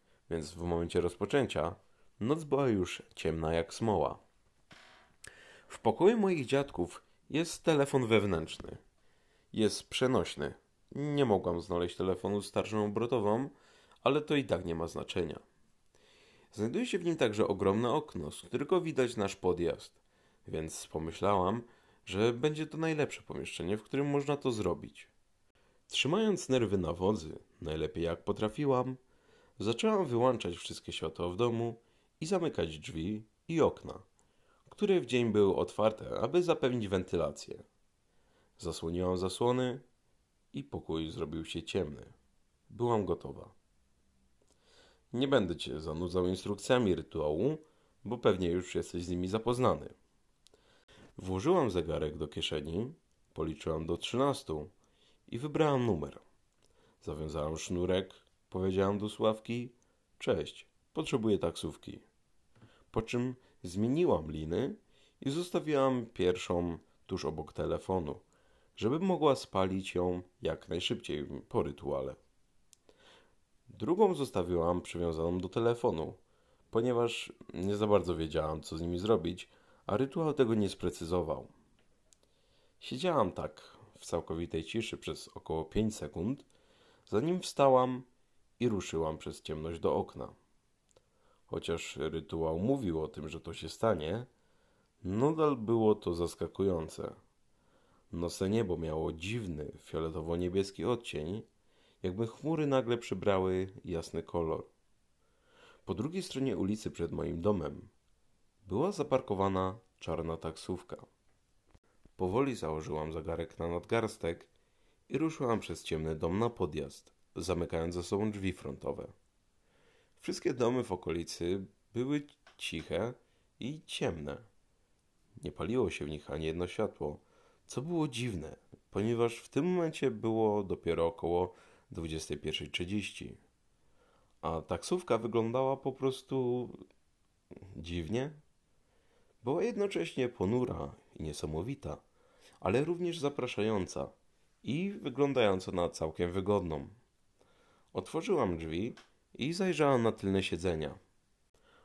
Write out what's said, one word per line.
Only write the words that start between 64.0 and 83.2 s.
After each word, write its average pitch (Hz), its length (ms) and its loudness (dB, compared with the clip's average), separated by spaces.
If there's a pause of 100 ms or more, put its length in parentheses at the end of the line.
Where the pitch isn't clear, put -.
liny 85 440 -2 (460)
i 131 80 -2
zostawiłam 143 760 2
pierwszą 87 720 0 (300)
tuż 87 180 -4
obok 78 280 -4
telefonu, 80 640 -2 (560)
żeby 139 240 0
mogła 156 360 4
spalić 95 600 -2
ją 90 260 2 (200)
jak 82 280 -2
najszybciej 76 560 -4 (240)
po 104 140 0
rytuale. 69 520 -4 (1500)
Drugą 180 460 4
zostawiłam 87 640 2
przywiązaną 85 560 0
do 90 120 -2
telefonu, 117 640 0 (580)
ponieważ 117 600 0 (200)
nie 98 220 0
za 107 120 2
bardzo 92 280 4
wiedziałam, 78 460 -2
co 80 160 -10
z 80 40 -4
nimi 87 180 -2
zrobić, 92 500 0 (380)
a 101 100 0
rytuał 143 360 0
tego 117 220 4
nie 104 140 4
sprecyzował. 82 800 -2 (1300)
Siedziałam 131 520 2